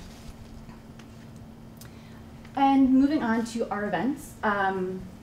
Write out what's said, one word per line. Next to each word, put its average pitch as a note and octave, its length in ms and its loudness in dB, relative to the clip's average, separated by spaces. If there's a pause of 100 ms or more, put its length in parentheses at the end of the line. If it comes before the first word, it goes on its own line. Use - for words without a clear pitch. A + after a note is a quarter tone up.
(2500)
And C4+ 380 6
moving C#4 300 6
on A3+ 220 2
to A3+ 240 -4
our G#3 160 -2
events. G3+ 480 -2 (100)
Um, F#3+ 580 0 (220)